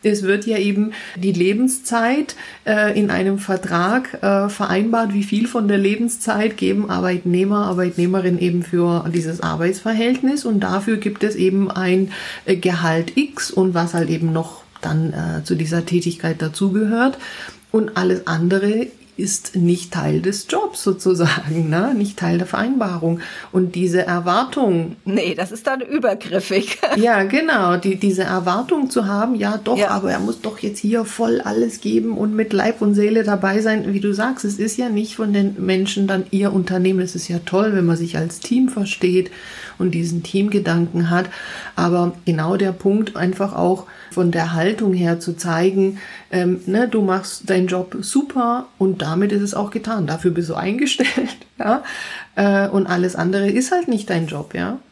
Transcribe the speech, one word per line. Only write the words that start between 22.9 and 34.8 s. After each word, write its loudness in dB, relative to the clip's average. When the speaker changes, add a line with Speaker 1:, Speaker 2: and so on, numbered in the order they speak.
Speaker 1:
Und 0
diese 2
Erwartung 0
Speaker 2:
Nee, 0
das -6
ist -8
dann -2
übergriffig. -2
<laughs> 0
Speaker 1:
Ja, 4
genau. 2
Die, 0
diese 2
Erwartung 0
zu 0
haben, 0
ja -2
doch, 0
Speaker 2:
Ja. 2
Speaker 1:
aber 0
er 0
muss -4
doch -8
jetzt -6
hier 0
voll 0
alles 0
geben 0
und 0
mit 0
Leib 0
und 4
Seele 4
dabei 0
sein. 0
Wie 0
du 0
sagst, -2
es -4
ist -2
ja -2